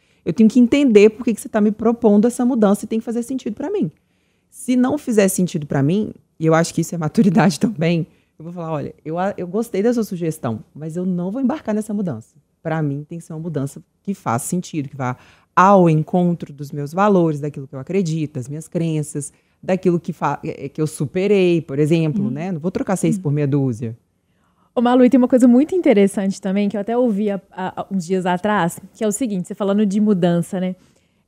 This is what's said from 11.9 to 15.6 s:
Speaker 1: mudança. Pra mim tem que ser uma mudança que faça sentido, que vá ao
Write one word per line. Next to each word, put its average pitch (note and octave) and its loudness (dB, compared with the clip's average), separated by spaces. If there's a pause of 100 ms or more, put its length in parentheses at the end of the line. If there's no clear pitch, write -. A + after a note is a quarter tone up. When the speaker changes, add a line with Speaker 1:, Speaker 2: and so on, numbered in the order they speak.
Speaker 1:
mudança. F3 -6 (260)
Pra D#3+ -2
mim C#3+ -4
tem E3+ -14
que E3 -16
ser E3 -14
uma D#3 -10
mudança C#3+ -6 (200)
que G3+ -6
faça A#2 -4
sentido, D#3+ -6
que - -18
vá B2+ -4 (400)
ao F#3 6